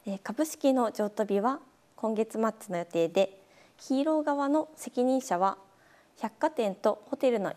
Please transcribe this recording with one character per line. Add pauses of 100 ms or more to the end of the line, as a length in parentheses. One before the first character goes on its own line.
え
ー、
株
式
の
譲
渡
日
は (380)
今
月
末
の
予
定
で、 (360)
ヒ
ー
ロ
ー
側
の
責
任
者
は、 (600)
百
貨
店
と
ホ
テ
ル
の